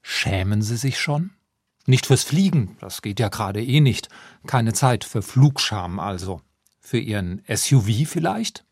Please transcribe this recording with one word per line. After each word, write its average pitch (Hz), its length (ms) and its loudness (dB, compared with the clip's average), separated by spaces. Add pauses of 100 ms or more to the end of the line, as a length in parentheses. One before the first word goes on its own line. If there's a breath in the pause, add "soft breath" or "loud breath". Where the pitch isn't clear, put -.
Schämen 98 580 -2
Sie 110 160 -4
sich 131 220 -4
schon? 156 320 -2 (560)
Nicht 131 180 4
fürs - 180 4
Fliegen, 156 560 2
das - 220 -12
geht 101 180 -6
ja 110 100 2
gerade 101 340 -4
eh 135 160 2
nicht. 131 300 2 (360 loud breath)
Keine 113 280 0
Zeit 123 300 2
für 104 200 -6
Flugscham 107 760 2
also. 92 420 -8 (380)
Für - 200 -4
Ihren 101 480 -4
S - 240 -2
U 135 100 6
V 107 240 0
vielleicht? 196 680 -6